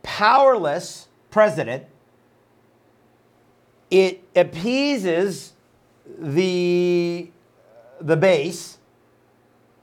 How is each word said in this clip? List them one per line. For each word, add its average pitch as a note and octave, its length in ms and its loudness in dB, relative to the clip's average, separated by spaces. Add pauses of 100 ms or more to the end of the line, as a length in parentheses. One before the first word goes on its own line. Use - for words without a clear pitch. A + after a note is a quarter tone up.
powerless G#3+ 1040 0 (240)
president. C#3 540 0 (2000)
It F#3 320 2 (140)
appeases F#3+ 1160 -2 (680)
the, F3 1120 -2 (680)
the D#3+ 160 0
base, E3+ 600 -2 (1040)